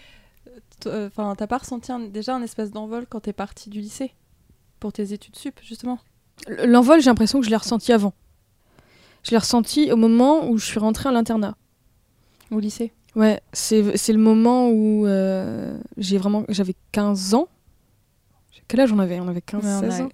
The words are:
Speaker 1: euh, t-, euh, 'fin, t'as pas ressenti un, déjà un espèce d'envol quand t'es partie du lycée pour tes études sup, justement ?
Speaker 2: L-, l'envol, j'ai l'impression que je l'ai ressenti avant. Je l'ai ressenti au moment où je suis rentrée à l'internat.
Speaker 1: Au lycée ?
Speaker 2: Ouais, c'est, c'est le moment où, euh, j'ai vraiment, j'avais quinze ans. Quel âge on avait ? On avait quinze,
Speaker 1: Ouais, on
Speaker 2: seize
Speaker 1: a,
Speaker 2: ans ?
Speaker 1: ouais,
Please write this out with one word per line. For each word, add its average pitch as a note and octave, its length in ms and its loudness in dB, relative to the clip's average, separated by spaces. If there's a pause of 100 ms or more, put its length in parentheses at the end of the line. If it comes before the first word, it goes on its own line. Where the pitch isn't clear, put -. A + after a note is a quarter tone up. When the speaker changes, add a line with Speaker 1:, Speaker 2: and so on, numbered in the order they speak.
(480)
Speaker 1:
euh, B3 100 -20 (220)
t-, - 80 -10
euh, G#3 220 -6
'fin, G#3 260 -6
t'as G#3+ 100 -6
pas A#3+ 120 -4
ressenti B3+ 340 -12
un, B3 80 -8
déjà G#3+ 340 -8
un B3+ 80 -6
espèce A3 280 -10
d'envol G#3+ 380 -10
quand A3 120 -12
t'es G#3 120 -8
partie - 380 -14
du G#3 100 -12
lycée G#3+ 320 -10 (680)
pour G#3 120 -8
tes G3+ 200 -8
études - 240 -16
sup, - 260 -14
justement ? A#3+ 360 -10 (500)
Speaker 2:
L-, A#3 220 -2
l'envol, B3 300 8
j'ai C4 100 4
l'impression A3 300 2
que A#3+ 60 -2
je G#3+ 40 0
l'ai A3 60 2
ressenti A3+ 360 -2
avant. G3+ 200 2 (1080)
Je - 80 -10
l'ai A#3 80 4
ressenti B3 540 0
au A#3+ 40 4
moment A#3+ 520 4
où A#3 100 2
je G#3 80 -6
suis - 140 -6
rentrée A3 280 -2
à C4+ 40 0
l'internat. A3+ 440 -2 (920)
Speaker 1:
Au G#3+ 80 -4
lycée ? G#3+ 340 -6 (240)
Speaker 2:
Ouais, A3 240 2 (120)
c'est, G#3 440 0
c'est - 160 0
le G#3+ 60 4
moment A3+ 520 4
où, G#3+ 360 2
euh, F#3+ 720 -2 (180)
j'ai G3 220 -2
vraiment, G#3 300 -2
j'avais F#3+ 260 -4 (180)
quinze G3+ 420 -2
ans. D4+ 140 2 (1160)
Quel A#3 140 0
âge C4 120 4
on G#3 60 2
avait ? F3+ 220 0
On F3+ 80 -6
avait F3 120 -4
quinze, G#3 240 -6
Speaker 1:
Ouais, G3+ 60 -2
on G3 100 -2
Speaker 2:
seize F#3+ 200 -2
Speaker 1:
a, C4 40 -4
Speaker 2:
ans ? - 20 -6
Speaker 1:
ouais, C4+ 80 -10